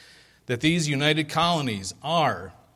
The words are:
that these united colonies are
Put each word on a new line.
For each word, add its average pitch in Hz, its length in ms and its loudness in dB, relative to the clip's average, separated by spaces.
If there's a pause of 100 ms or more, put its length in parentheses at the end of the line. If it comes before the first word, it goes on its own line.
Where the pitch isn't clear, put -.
(460)
that 120 160 -4
these 160 260 2
united 151 400 2
colonies 143 720 -2
are 135 520 0 (220)